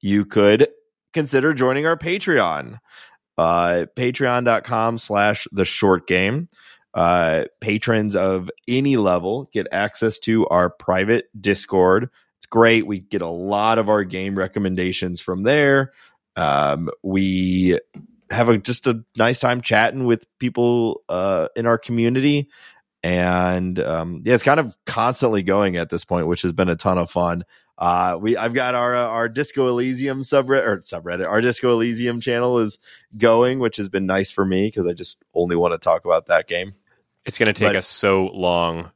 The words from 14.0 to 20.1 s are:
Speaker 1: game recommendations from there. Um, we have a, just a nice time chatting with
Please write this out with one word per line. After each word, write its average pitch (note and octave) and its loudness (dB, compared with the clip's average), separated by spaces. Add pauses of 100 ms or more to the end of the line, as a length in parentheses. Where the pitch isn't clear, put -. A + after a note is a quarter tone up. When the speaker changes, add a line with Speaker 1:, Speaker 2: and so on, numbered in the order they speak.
Speaker 1:
game F#2+ -6
recommendations F#2 -4
from F#2 -6
there. C#3 2 (420)
Um, D2 0 (140)
we F#2 0 (520)
have A#2 2
a, A2+ 4
just B2 -4
a A#2 -2 (100)
nice A#2 0
time B2 0
chatting A#2 0
with A#2 0 (120)